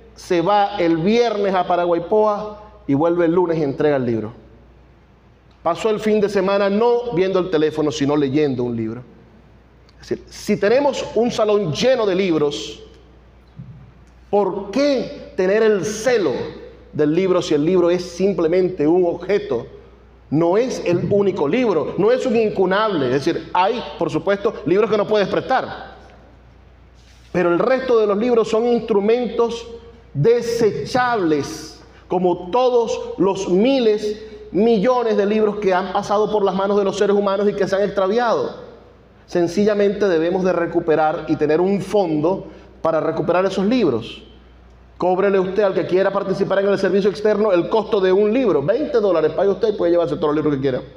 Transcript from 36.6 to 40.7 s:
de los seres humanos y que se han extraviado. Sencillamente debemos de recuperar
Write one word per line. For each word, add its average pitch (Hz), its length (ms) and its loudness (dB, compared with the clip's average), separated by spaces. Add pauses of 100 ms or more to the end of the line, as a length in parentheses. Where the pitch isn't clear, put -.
de 202 60 2
los 196 120 -2
seres 202 180 2
humanos 202 360 0
y - 40 -4
que 190 140 -2
se 190 80 0
han 196 60 0
extraviado. 202 800 0 (640)
Sencillamente 202 840 0
debemos 175 340 0
de 180 120 2
recuperar 160 760 0